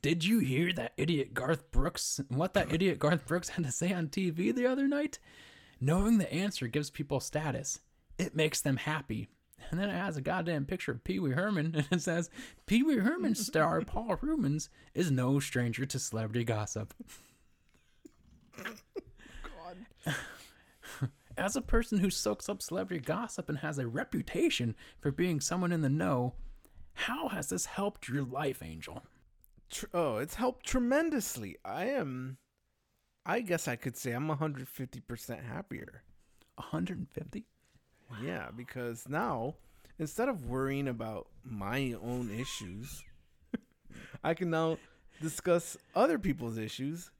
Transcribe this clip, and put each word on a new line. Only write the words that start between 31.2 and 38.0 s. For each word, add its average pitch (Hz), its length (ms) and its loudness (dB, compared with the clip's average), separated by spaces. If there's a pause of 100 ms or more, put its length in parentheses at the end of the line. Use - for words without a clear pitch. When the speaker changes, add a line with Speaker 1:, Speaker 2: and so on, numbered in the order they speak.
Speaker 2:
I 139 260 -4
am, 131 480 -4 (840)
I 214 180 0
guess 180 260 0
I 127 80 0
could 123 200 -6
say 120 180 -4
I'm 151 180 0
a 147 40 2
hundred 139 320 -4
fifty - 320 -10
percent 117 440 -10
happier. - 580 -10 (560)
Speaker 1:
A - 60 -12
hundred - 340 -4
and - 140 -8
fifty? - 340 -10 (640)